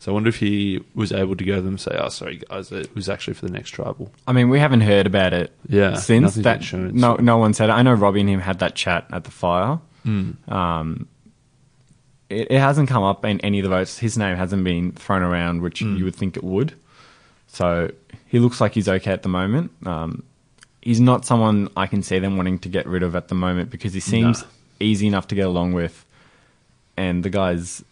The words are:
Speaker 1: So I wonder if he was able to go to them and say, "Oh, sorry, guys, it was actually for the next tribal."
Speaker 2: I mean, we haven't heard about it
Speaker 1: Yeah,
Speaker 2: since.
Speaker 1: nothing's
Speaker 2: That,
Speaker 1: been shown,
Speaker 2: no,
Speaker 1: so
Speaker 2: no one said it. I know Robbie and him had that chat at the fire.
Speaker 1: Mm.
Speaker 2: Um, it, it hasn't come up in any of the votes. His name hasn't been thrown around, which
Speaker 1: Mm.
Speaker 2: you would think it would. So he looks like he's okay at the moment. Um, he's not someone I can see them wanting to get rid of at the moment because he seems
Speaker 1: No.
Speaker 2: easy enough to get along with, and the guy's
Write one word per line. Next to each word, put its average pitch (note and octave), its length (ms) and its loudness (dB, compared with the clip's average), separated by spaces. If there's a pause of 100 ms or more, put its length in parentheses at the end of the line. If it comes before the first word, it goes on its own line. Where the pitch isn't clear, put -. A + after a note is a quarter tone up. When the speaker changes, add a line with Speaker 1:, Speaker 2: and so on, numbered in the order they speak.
Speaker 1:
So - 100 -8
I G2 40 0
wonder G#2+ 160 2
if A2+ 60 0
he G2+ 460 -2 (120)
was G#2 180 -2
able F#2+ 240 -2
to F#2 80 -6
go G2 120 0
to F#2+ 40 -2
them F#2+ 140 -4
and F#2+ 60 -8
say, - 160 -6
"Oh, - 120 -2
sorry, - 400 -12
guys, F#2+ 240 -12
it F#2 220 -10
was F#2+ 160 -8
actually - 240 -8
for - 120 -12
the F2+ 60 -8
next G2+ 180 -12
tribal." - 400 -10 (160)
Speaker 2:
I B2+ 60 -2
mean, B2 160 4
we C3 100 4
haven't C#3 220 4
heard G2+ 260 4
about F#2 280 2
it F2 180 -2 (160)
Speaker 1:
Yeah, G2+ 260 2
Speaker 2:
since. A2+ 280 4
Speaker 1:
nothing's A2 220 2
Speaker 2:
That, A#2 160 4
Speaker 1:
been - 60 -12
shown, F#2 300 -6
Speaker 2:
no, A#2+ 200 4
Speaker 1:
so - 60 -2
Speaker 2:
no A#2+ 160 6
one A2 160 4
said G#2+ 140 2
it. A2 60 4
I A#2 80 4
know B2+ 100 6
Robbie G2+ 300 4
and G2 80 2
him G2 100 0
had F2+ 200 -4
that F2 140 -2
chat F2 380 -2
at F2 120 -8
the - 60 -20
fire. F#2 480 -2 (280)
Speaker 1:
Mm. G2+ 440 -4
Speaker 2:
Um, E2+ 560 -4 (1200)
it, G#2+ 200 -4
it C3 100 4
hasn't C#3 280 4
come B2 140 2
up G2 240 0
in G#2 160 0
any G2+ 160 0
of F#2+ 60 0
the G2 40 0
votes. F#2 300 -2
His A2+ 180 -2
name G2 200 0
hasn't F#2 280 -2
been F2 280 -2
thrown - 300 -2
around, F2 380 -2
which F2 220 -6
Speaker 1:
Mm. G#2 160 -2
Speaker 2:
you F2+ 80 0
would F2+ 100 -6
think F#2+ 220 -6
it - 60 -8
would. G2+ 280 -2 (760)
So E2+ 420 -2 (360)
he B2 120 2
looks B2 200 4
like G#2+ 140 2
he's G2+ 160 0
okay F#2+ 240 0
at F#2 100 -4
the G2 60 -4
moment. G2 420 -2 (140)
Um, E2 380 -6 (580)
he's A#2 200 2
not B2 260 4
someone A2 500 2
I F#2+ 100 0
can G2 160 -2
see F#2 180 -2
them F#2+ 180 -2
wanting F#2 220 -2
to F#2 100 -12
get F#2 160 -2
rid F2+ 160 -2
of F2 140 -2
at E2+ 120 -6
the - 60 -4
moment F2+ 360 -2
because - 220 -8
he F#2 80 -8
seems A2+ 420 2
Speaker 1:
No. - 60 -20 (320)
Speaker 2:
easy G#2 260 2
enough G2+ 220 0
to - 60 -6
get G2 120 0
along F2+ 260 0
with, E2+ 340 -4 (920)
and F2+ 280 -2
the F#2+ 60 -4
guy's F2+ 600 -2